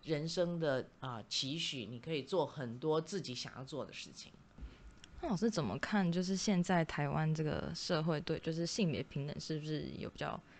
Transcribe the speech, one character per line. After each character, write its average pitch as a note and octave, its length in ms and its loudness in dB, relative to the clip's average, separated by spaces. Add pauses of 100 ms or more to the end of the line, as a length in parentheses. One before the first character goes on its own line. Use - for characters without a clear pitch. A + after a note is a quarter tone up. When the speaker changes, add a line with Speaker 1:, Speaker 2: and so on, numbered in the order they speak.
Speaker 1:
人 D3+ 260 0
生 F3 280 2
的， C#3+ 300 2 (140)
啊， B2 260 -6
期 C3+ 300 -2
许， C#3+ 280 -4
你 A#2 140 -8
可 D#3+ 140 -4
以 C#3 100 0
做 E3 220 2
很 B2 340 -6
多 D#3 220 4
自 F3+ 180 -4
己 B2+ 160 -4
想 - 220 -6
要 C3 80 -8
做 C3+ 180 -4
的 - 80 -8
事 - 240 -12
情。 - 160 -14 (920)
Speaker 2:
那 F4 60 -2
老 A#3+ 80 2
师 G#3+ 140 4
怎 G#3 120 2
么 A2 180 0
看， G3 300 4
就 F3 140 2
是 F#3+ 140 0
现 F3+ 260 4
在 F3 220 6
台 D3 240 0
湾 D#3 260 4
这 D#3+ 80 0
个 D3+ 320 0
社 E3 260 2
会 D#3 200 2
对， - 180 -2
就 D#3+ 140 -2
是 E3 120 0
性 F3 240 2
别 A2+ 140 0
平 C#3 240 -4
等 D3 100 -6
是 D#3 220 -4
不 D3+ 60 -6
是 D#3 320 -2
有 - 120 -6
比 - 80 -12
较 - 240 -4 (180)